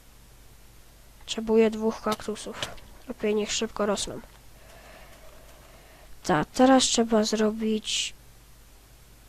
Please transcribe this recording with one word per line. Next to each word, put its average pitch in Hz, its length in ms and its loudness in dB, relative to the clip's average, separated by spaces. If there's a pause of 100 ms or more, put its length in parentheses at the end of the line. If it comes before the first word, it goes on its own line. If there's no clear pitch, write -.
(1200)
Potrzebuję 220 520 2
dwóch 220 300 -4
kaktusów. - 600 -6 (460)
Lepiej 214 280 -2
niech 208 160 -2
szybko - 340 -2
rosną. 196 340 -4 (2000)
Tak, 151 300 2
teraz 254 300 8
trzeba 226 400 2
zrobić... 220 880 -2 (1160)